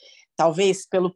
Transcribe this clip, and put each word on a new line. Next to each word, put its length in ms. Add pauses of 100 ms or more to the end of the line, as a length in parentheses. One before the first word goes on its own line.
(360)
talvez 500
pelo 300